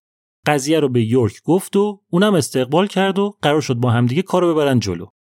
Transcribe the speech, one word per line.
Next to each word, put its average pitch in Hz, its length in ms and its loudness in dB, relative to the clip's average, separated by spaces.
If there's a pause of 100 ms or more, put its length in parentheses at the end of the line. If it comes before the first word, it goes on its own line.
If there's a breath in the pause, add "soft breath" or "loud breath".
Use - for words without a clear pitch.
(460)
قضیه 147 340 0
رو 143 80 2
به 120 160 0
یورک 113 300 0 (100)
گفت 185 320 0
و 202 240 -2 (100)
اونم 202 240 2
استقبال 143 520 0
کرد 196 320 -2
و 202 140 -2 (100)
قرار 151 180 2
شد 135 140 -2
با 120 160 0
هم 120 160 2
دیگه 135 160 -2
کارو 175 300 0
ببرن 143 280 2
جلو. 90 260 -6 (340)